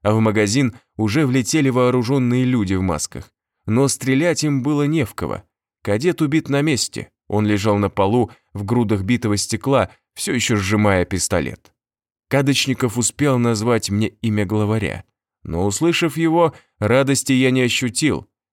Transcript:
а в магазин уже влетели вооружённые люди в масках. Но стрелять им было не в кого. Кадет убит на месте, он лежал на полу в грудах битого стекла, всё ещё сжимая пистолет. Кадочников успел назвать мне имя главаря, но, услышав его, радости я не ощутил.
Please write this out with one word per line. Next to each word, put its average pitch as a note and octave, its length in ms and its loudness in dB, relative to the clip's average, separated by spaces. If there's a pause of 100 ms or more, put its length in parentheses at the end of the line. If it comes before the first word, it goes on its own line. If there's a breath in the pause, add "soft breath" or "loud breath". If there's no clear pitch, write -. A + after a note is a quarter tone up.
а G#2 100 2
в A2 80 4
магазин A2 540 2 (220 loud breath)
уже A2+ 300 0
влетели C3+ 420 0
вооружённые B2 760 2
люди A2+ 300 0
в F#2 80 0
масках. D2+ 500 -4 (340)
Но B2+ 220 2
стрелять C3+ 560 0
им C#3+ 180 0
было D3 220 0
не D3 200 0
в - 100 -10
кого. A#1 280 -8 (400)
Кадет C3 380 -2
убит D#3 280 0
на C#3+ 140 0
месте, - 480 -4 (180)
он G#2 180 0
лежал G#2 320 2
на G2+ 100 0
полу G2+ 420 0 (220 loud breath)
в G2+ 120 -8
грудах G#2+ 380 0
битого G#2 340 0
стекла, A2+ 540 -2 (240 soft breath)
всё - 200 -4
ещё A#2+ 220 0
сжимая G2+ 480 2
пистолет. F2 680 -4 (580)
Кадочников C3+ 680 0
успел C3 420 0
назвать A#2 520 0
мне G#2 160 0
имя G#2 400 -2
главаря, G#2+ 560 -2 (400)
но, E2+ 240 -4
услышав D#3+ 500 0
его, E3 380 2 (240 loud breath)
радости C3 540 0
я C3 180 4
не B2+ 120 2
ощутил. A#2+ 680 -2 (240)